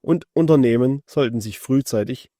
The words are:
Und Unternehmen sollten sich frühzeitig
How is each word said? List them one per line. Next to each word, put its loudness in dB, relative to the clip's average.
Und -2
Unternehmen 2
sollten -2
sich -12
frühzeitig -4